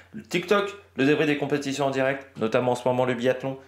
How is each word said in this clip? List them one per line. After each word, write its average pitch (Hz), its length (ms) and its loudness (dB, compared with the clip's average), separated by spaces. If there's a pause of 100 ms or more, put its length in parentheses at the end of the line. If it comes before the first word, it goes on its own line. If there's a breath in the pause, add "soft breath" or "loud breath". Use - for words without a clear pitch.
(120)
le - 80 -14
TikTok, 196 500 0 (260)
le 135 100 2
débrief 147 200 4
des 143 120 0
compétitions 143 480 -2
en 135 40 2
direct, 135 360 -2 (120)
notamment 123 340 2
en - 20 2
ce - 120 -4
moment 127 200 2
le 123 80 0
biathlon, 127 420 -2 (120)